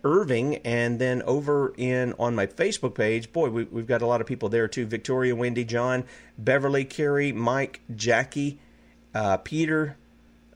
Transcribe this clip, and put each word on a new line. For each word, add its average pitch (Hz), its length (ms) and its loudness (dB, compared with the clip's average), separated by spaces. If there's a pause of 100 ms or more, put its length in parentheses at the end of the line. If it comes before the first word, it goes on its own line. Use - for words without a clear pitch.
Irving. 143 520 2 (100)
And 120 320 0
then 127 300 0
over 143 500 0
in, 127 400 0
on 120 160 0
my 101 140 0
Facebook 170 480 -2
page, 113 360 0
boy, 160 200 0
we, 113 140 -2
we've 113 200 -8
got 117 160 2
a 117 60 0
lot 120 120 4
of 113 60 -2
people 113 240 -4
there 113 180 2
too. 117 200 -4
Victoria, 123 480 0
Wendy, 120 280 -2
John, 123 420 0 (340)
Beverly, 135 460 2
Carrie, 143 460 0
Mike, 120 500 -2 (140)
Jackie, 127 640 0 (560)
uh, 101 240 2
Peter, 156 580 -2 (600)